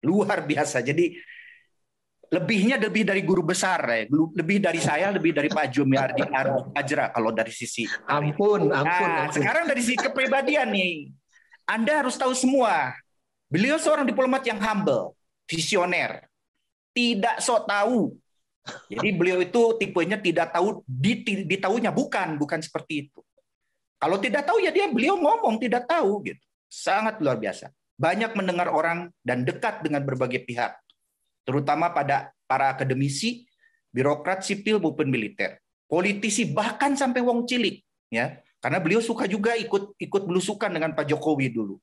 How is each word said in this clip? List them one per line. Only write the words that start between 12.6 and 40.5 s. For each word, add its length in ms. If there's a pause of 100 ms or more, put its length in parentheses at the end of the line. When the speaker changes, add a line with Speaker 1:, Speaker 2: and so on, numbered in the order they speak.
Speaker 1:
Beliau 320
seorang 240
diplomat 400
yang 160
humble, 560 (320)
visioner, 800 (640)
tidak 480
sok 240
tahu. 480 (760)
Jadi 240
beliau 320
itu 320
tipenya 400
tidak 400
tahu, 320
di, 320
di 400
tahunya 320
bukan, 480
bukan 240
seperti 400
itu. 160 (800)
Kalau 160
tidak 320
tahu 80
ya 160
dia 160
beliau 320
ngomong 400
tidak 240
tahu 400
gitu. 160 (320)
Sangat 480
luar 160
biasa. 320 (320)
Banyak 320
mendengar 400
orang 480
dan 240
dekat 400
dengan 160
berbagai 480
pihak, 320 (640)
terutama 480
pada 400 (160)
para 240
akademisi, 720 (480)
birokrat 480
sipil 400
maupun 320
militer, 480 (240)
politisi, 640
bahkan 480
sampai 240
wong 240
cilik, 400 (240)
ya. 320 (240)
Karena 160
beliau 240
suka 240
juga 320
ikut, 400
ikut 240
belusukan 480